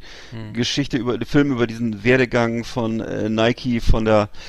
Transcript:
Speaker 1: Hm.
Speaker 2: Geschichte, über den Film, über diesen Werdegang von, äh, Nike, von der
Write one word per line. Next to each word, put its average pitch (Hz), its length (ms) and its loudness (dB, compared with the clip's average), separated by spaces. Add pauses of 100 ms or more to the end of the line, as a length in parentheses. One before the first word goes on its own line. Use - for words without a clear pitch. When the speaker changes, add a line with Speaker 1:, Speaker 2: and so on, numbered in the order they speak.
(320)
Speaker 1:
Hm. 110 220 -14
Speaker 2:
Geschichte, 131 440 -2
über 117 200 -2
den 117 100 -6
Film, 143 240 4
über 120 160 2
diesen 113 360 -6
Werdegang 117 600 2
von, 113 380 -4
äh, 104 280 -4
Nike, 117 520 0
von 110 240 4
der 107 240 4 (200)